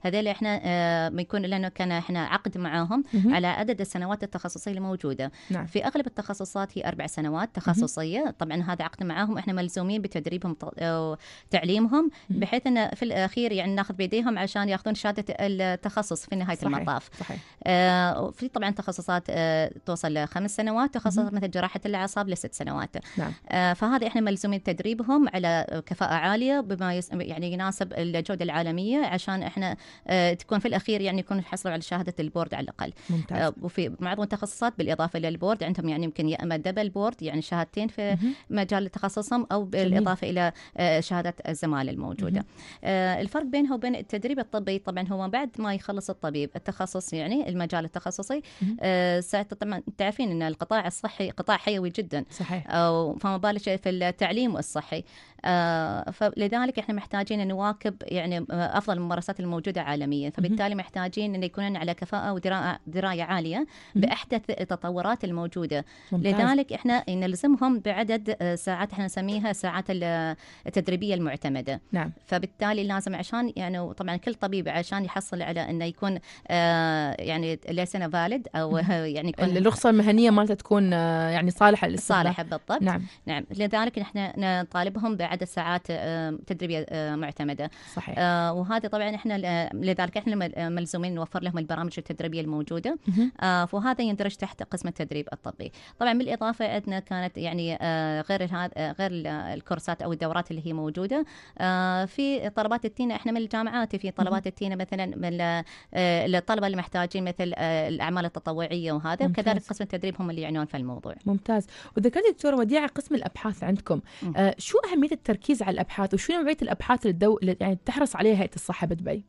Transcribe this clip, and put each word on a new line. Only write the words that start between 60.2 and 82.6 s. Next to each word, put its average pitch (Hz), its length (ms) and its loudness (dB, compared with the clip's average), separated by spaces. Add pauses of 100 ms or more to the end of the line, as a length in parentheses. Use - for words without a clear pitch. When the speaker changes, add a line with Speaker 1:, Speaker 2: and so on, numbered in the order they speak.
Speaker 2:
مهم. 147 80 -2
Speaker 1:
فبالتالي 202 440 0
محتاجين 196 600 -4
أن 185 80 -2
يكونون 202 340 -2
على 170 180 -2
كفاءة 202 380 -4
ودراءة، 185 540 0
دراية 180 360 -2
عالية 170 340 0
Speaker 2:
مهم. 302 100 -2 (280)
Speaker 1:
بأحدث 220 460 2 (100)
التطورات 180 720 -2
الموجودة. 170 600 -2 (280)
Speaker 2:
ممتاز. 190 220 4
Speaker 1:
لذلك 269 380 4
إحنا 240 360 2
نلزمهم 226 720 4
بعدد، 214 600 0
آه، 175 140 2
ساعات 185 380 -2
إحنا 196 120 -2
نسميها 202 480 0
ساعات 185 380 -2
ال-، 165 460 0 (300)
التدريبية 185 480 0
المعتمدة. 135 640 -2 (120)
Speaker 2:
نعم. 165 200 0 (140)
Speaker 1:
فبالتالي 202 580 0
لازم 196 300 -2
عشان 233 420 -4
يعني، 180 220 -2
وطبعًا 175 380 -4
كل 226 180 -4
طبيب 190 340 -2
عشان 175 360 -2
يحصل 180 380 -4
على 165 280 -2
أنه 165 140 -2
يكون، 185 340 -2 (300)
آه، 165 720 4
يعني 160 500 -2
ليسنة 180 400 -2
فاليد 180 460 0
أو 160 160 0
Speaker 2:
مهم. 165 140 4
Speaker 1:
<laughs> 160 320 2
يعني 156 120 -2
يكون 180 280 2
Speaker 2:
الرخصة 220 340 6
المهنية 214 400 8
مالته 208 240 6
تكون، 196 380 4
آه، 165 380 2
يعني 170 200 4
صالحة 208 380 8
للاستخدام. 185 340 2
Speaker 1:
صالحة 175 200 2
بالضبط. 170 400 -2